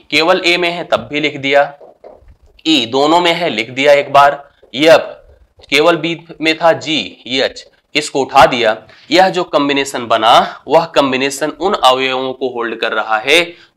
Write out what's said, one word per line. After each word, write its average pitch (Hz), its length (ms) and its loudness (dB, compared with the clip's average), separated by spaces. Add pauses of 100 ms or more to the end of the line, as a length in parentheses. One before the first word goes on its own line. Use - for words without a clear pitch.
(100)
केवल 165 360 0
ए 175 100 2
में 175 140 -4
है 170 140 -8
तब 113 280 -4
भी 147 80 -6
लिख 143 160 -4
दिया, 139 360 0 (960)
ई 147 200 0
दोनों 143 340 0
में 175 120 2
है 170 160 -2
लिख 113 220 -4
दिया 135 220 2
एक 139 200 0
बार, 143 200 4 (420)
एफ 156 400 2 (560)
केवल 156 260 2
बी 160 220 -6 (220)
में 160 180 0
था, 165 140 2
जी, 127 540 -6
एच 123 400 -4 (280)
इसको 147 260 -4
उठा 135 260 4
दिया। 117 300 0 (340)
यह 180 180 4
जो 175 160 -4
कॉम्बिनेशन 143 600 -2
बना 120 640 2
वह 135 160 2
कॉम्बिनेशन 139 680 -2
उन 190 240 -4
अवयवों 131 580 0
को 131 160 -6
होल्ड 117 320 -6
कर 113 120 -2
रहा 110 260 -2
है 165 360 0 (220)